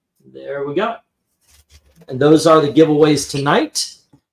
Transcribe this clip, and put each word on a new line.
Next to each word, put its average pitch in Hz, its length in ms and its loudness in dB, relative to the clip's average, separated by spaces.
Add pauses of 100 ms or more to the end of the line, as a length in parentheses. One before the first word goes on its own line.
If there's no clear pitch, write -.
(340)
there 139 320 -12
we 143 80 -10
go. 214 240 -4 (1080)
And 131 120 -10
those 151 280 4
are 160 140 6
the 143 120 -4
giveaways 151 560 2
tonight. 151 640 -4 (380)